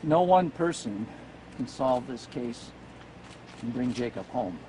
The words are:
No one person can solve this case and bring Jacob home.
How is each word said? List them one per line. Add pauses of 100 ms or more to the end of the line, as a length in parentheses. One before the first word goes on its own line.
No
one
person (480)
can
solve
this
case (920)
and
bring
Jacob
home.